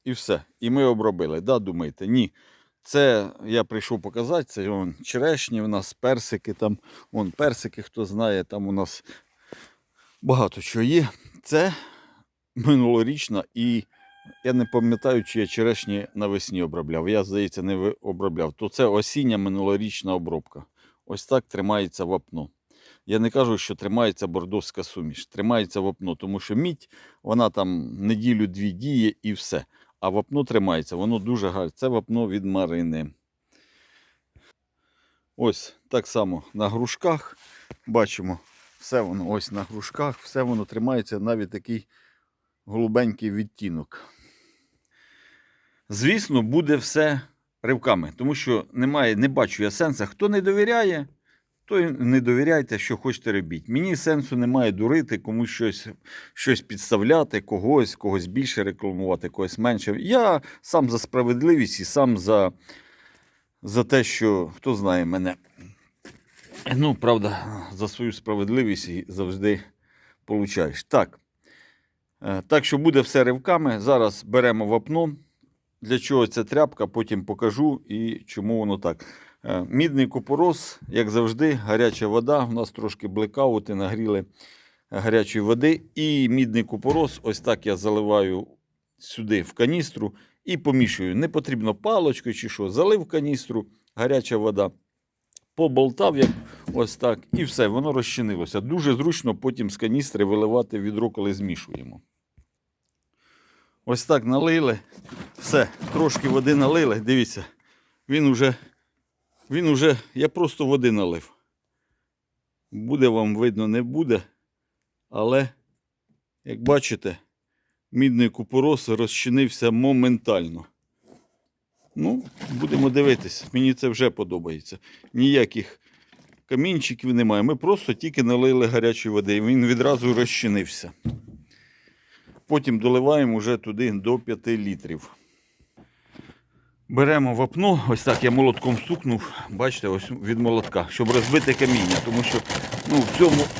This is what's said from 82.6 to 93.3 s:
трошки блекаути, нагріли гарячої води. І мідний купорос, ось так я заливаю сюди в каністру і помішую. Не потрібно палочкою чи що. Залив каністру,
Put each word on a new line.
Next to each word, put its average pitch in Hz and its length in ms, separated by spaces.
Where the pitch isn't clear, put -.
трошки 110 360
блекаути, 107 680
нагріли 101 500
гарячої 107 560
води. 139 360
І 147 340
мідний 117 340
купорос, 135 600
ось 107 160
так - 260
я 104 100
заливаю 104 720
сюди - 440
в - 120
каністру 123 640
і 180 120
помішую. 113 580
Не 147 120
потрібно 117 480
палочкою 156 600
чи 110 140
що. 101 200
Залив 175 380
каністру, 139 580